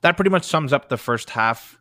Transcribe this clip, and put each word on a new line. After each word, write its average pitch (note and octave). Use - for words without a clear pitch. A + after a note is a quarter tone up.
That E3+
pretty F#3+
much F#3
sums D3
up C#3
the A#2+
first A#2
half. A2+